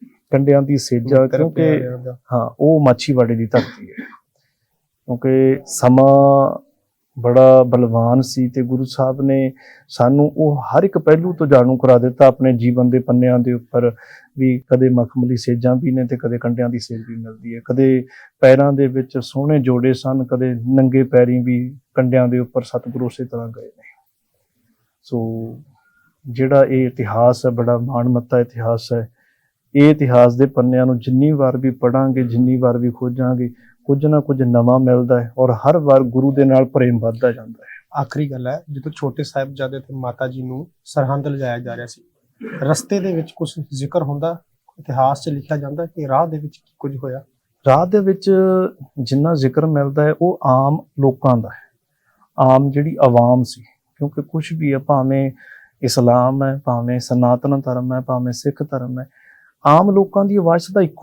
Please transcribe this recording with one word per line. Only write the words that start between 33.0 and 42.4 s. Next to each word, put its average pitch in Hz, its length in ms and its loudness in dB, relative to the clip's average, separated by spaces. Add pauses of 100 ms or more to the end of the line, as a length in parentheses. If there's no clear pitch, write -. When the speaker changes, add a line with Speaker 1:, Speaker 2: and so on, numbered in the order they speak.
Speaker 1:
ਕੁਝ 139 220 -2
ਨਾ 151 140 2
ਕੁਝ 139 220 -2
ਨਵਾਂ 120 380 2
ਮਿਲਦਾ 123 440 2
ਹੈ 117 140 -12
ਔਰ 127 140 2
ਹਰ 135 260 2
ਵਾਰ 139 260 4
ਗੁਰੂ 131 280 0
ਦੇ 135 140 2
ਨਾਲ 131 200 4
ਪ੍ਰੇਮ 123 340 0
ਵੱਧਦਾ 113 320 -2
ਜਾਂਦਾ 113 320 -14
ਹੈ। - 380 -12
Speaker 2:
ਆਖਰੀ 143 300 -6
ਗੱਲ 127 160 -10
ਹੈ, 151 240 -8
ਜਦੋਂ 139 200 -12
ਛੋਟੇ 147 320 -8
ਸਾਹਿਬਜ਼ਾਦੇ 135 560 -8
ਤੇ 135 140 -18
ਮਾਤਾ 127 340 -8
ਜੀ 131 140 -12
ਨੂੰ 127 260 -12 (180)
ਸਰਹੰਦ 139 420 -4
ਲਿਜਾਇਆ 135 320 -6
ਜਾ 120 160 -12
ਰਿਹਾ 120 100 -14
ਸੀ, - 160 -20 (600)